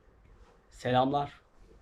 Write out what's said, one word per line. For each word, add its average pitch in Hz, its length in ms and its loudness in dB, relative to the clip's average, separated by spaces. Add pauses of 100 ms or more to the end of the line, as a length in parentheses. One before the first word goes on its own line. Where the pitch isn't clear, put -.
(720)
Selamlar. 131 600 0 (480)